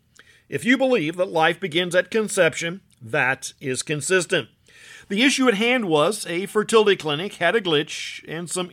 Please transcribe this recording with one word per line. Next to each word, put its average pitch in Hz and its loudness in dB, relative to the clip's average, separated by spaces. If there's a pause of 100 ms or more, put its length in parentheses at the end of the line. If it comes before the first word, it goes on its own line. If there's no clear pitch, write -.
(480)
If 139 -6
you 247 4
believe 226 0
that 180 -2
life 170 2
begins 175 -2
at 180 2
conception, 180 0 (200)
that 127 -2
is 131 -6
consistent. 160 -2 (600)
The 202 0
issue 262 4
at 233 4
hand 233 0
was 165 2
a 175 -4
fertility 208 4
clinic 156 -4
had 175 2
a 233 0
glitch 160 -2
and 165 -8
some 180 -6